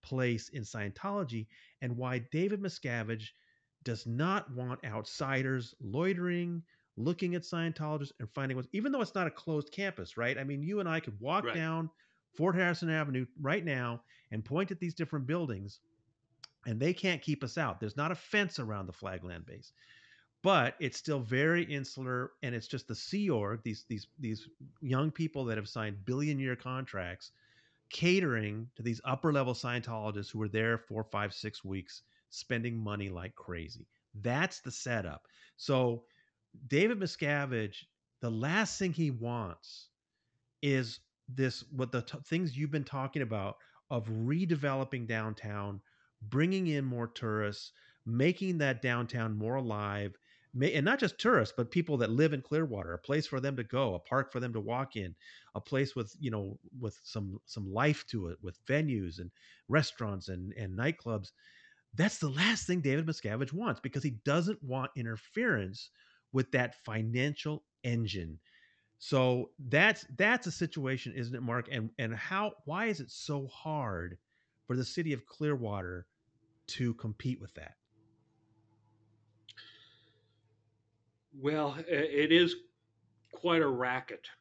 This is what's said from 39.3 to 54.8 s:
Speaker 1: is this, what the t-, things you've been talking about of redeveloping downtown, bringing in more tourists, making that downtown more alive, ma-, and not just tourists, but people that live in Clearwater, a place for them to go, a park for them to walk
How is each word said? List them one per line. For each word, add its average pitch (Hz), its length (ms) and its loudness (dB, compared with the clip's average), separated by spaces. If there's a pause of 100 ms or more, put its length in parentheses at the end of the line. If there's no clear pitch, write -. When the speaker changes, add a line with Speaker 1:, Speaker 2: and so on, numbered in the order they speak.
Speaker 1:
is 131 400 2 (280)
this, 131 420 0
what 131 220 -2
the 123 100 2
t-, 143 240 -8
things 165 300 2
you've 147 160 0
been 147 120 0
talking 139 380 -2
about 107 340 -2 (340)
of 117 180 0
redeveloping 135 960 2
downtown, 107 760 -2 (420)
bringing 165 440 2
in 147 180 2
more 123 220 0
tourists, 107 640 -2 (320)
making 170 540 4
that 135 240 2
downtown 120 540 0
more 110 200 0
alive, 104 600 -2 (360)
ma-, 127 120 4
and 147 180 4
not 240 140 4
just 208 200 0
tourists, 196 380 6
but 117 140 0
people 165 260 2
that 117 140 4
live 147 220 6
in 131 100 -2
Clearwater, 117 520 -2
a 85 40 -4
place 151 280 0
for 135 140 -2
them 135 160 0
to 120 80 -2
go, 123 300 2
a 87 60 -4
park 127 320 0
for 123 80 -2
them 120 120 -2
to 113 80 0
walk 120 360 -2